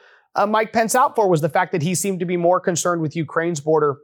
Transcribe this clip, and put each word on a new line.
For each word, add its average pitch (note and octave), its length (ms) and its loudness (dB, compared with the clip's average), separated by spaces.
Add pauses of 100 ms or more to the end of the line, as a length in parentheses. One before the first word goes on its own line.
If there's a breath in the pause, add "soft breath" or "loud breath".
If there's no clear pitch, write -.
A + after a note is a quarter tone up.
(360 soft breath)
uh, G3+ 100 2
Mike G#3+ 260 0
Pence A3+ 240 0
out C#4 220 2
for G#3+ 100 2
was E3+ 140 2
the D#3+ 80 -2
fact F3+ 240 -2
that F3 80 -2
he F3+ 120 -2
seemed F#3 280 -4
to F#3 40 -2
be F3 120 -2
more F3 240 2
concerned F3 400 -2
with D#3 120 -4
Ukraine's E3 460 -4
border D3 440 0